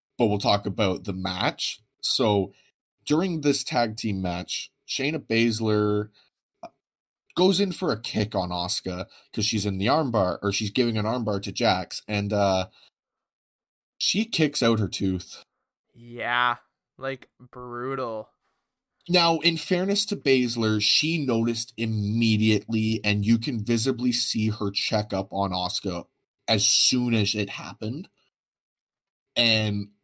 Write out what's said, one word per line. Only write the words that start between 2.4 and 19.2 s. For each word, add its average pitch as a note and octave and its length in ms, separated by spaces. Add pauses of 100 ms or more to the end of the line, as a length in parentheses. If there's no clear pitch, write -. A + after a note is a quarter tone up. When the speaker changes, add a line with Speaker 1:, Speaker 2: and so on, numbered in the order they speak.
Speaker 1:
during E3 360
this C#3+ 240
tag A2+ 320
team G2+ 240
match, F2+ 500 (160)
Shayna C#3+ 320
Baszler, G#2+ 880 (540)
uh, - 60 (680)
goes F#3 240
in F#3+ 140
for E3+ 180
a A2 100
kick G#2 320
on F2+ 160
Asuka F2+ 580 (260)
'cause G2+ 120
she's G2+ 200
in G2 120
the G2 100
armbar, A#2 540
or G2+ 120
she's G#2 180
giving A#2+ 260
an G#2 80
armbar G#2+ 380
to G2+ 80
Jax, F#2+ 560
and, G#2 240
uh, G2 380 (1300)
she - 280
kicks D3+ 380
out A#2 160
her G2+ 80
tooth. F#2 560 (500)
Speaker 2:
Yeah. A#2+ 640 (400)
Like, C3 320 (100)
brutal. B2 880 (800)
Speaker 1:
Now, E3+ 300